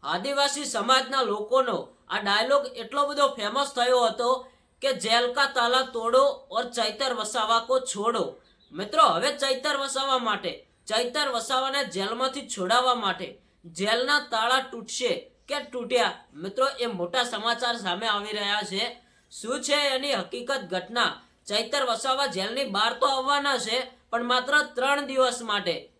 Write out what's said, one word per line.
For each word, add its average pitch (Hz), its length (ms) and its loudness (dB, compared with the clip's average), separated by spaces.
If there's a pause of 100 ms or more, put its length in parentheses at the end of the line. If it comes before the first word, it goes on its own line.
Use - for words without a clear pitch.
આદિવાસી 277 600 -2
સમાજના 262 560 2
લોકોનો 220 640 0 (220)
આ 202 100 -2
ડાયલોગ 226 460 2
એટલો 262 420 -2
બધો 285 200 2
ફેમસ 254 480 -2
થયો 247 240 4
હતો 240 480 2 (340)
કે 269 120 0
"જેલ 226 400 2
કા 277 120 2
તાલા 254 360 2
તોડો 254 680 2
ઓર 220 120 -2
ચૈતર 240 500 -2
વસાવા 226 460 0
કો 254 200 2
છોડો." 214 560 -2 (360)
મિત્રો, 202 320 2
હવે 220 280 4
ચૈતર 269 460 0
વસાવા 269 400 0
માટે, 208 500 -4 (200)
ચૈતર 247 420 0
વસાવાને 262 540 0
જેલમાંથી 233 640 -4
છોડાવવા 240 480 2
માટે 190 460 -4 (240)
જેલના 226 540 0 (120)
તાળા 240 280 2 (120)
તૂટશે 226 600 -4 (160)
કે 285 120 -4
તૂટ્યા? 240 760 -2
મિત્રો, 196 340 -2 (120)
એ 240 60 -2
મોટા 196 380 -2
સમાચાર 233 540 -2
સામે 196 300 -4
આવી 208 240 -2
રહ્યા 208 300 -2
છે. 208 380 -4 (420)
શું 247 220 -4
છે 294 100 0
એની 285 400 2
હકીકત 240 440 -4
ઘટના? 196 640 -2 (260)
ચૈતર 226 360 0
વસાવા 262 420 0
જેલની 226 400 -2
બહાર 220 280 0
તો 247 120 0
આવવાના 269 520 2
છે, 233 340 -2 (180)
પણ 233 140 0
માત્ર 254 380 4
ત્રણ 285 440 0
દિવસ 262 360 2
માટે. 202 480 -2 (100)